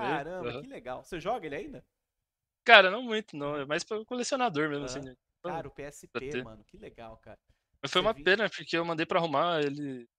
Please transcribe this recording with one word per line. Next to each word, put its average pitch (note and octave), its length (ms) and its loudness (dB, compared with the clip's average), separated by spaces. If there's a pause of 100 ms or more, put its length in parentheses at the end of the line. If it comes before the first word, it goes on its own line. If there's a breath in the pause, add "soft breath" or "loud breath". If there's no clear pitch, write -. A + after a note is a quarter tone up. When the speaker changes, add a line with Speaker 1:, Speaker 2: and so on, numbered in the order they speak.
Speaker 1:
Caramba, D#3 500 -4
Speaker 2:
Aham. B2 120 -10
Speaker 1:
que B3+ 60 -18
legal. B2+ 360 -12
Você E3+ 160 -10
joga G3 260 -4
ele C#3 100 -8
ainda? C#3+ 280 -14 (800)
Speaker 2:
Cara, G3 260 12
não A3+ 120 -4
muito, A3 340 -6
não. C#3+ 180 -4
Speaker 1:
Aham. D3 80 -6
Speaker 2:
É - 40 -6
mais D3+ 180 -2
pra A3 200 -8
colecionador A#3+ 640 0
mesmo, C#3+ 160 -4
Speaker 1:
Aham. - 20 -8
Speaker 2:
assim, C3 140 -8
né? C3 140 -14 (280)
Speaker 1:
Cara, E3 260 -8
o - 20 -14
Speaker 2:
Pra - 60 -20
Speaker 1:
P D3 60 -12
S D3 260 -16
P, B2+ 220 -8
Speaker 2:
ter. B2+ 140 -6
Speaker 1:
mano, A2 200 -18
que - 140 -20
legal, A2+ 400 -18
cara. G#2+ 200 -20 (440)
Speaker 2:
Mas C#3 100 -6
foi F#3 80 4
Speaker 1:
Você F#3+ 60 0
Speaker 2:
uma A3 80 4
Speaker 1:
vin- C#3+ 100 -14
Speaker 2:
pena, G3 260 4
porque - 260 -4
eu E3+ 80 2
mandei E3 220 -2
pra F#3 140 0
arrumar E3 420 2
ele C#3 460 -6 (100)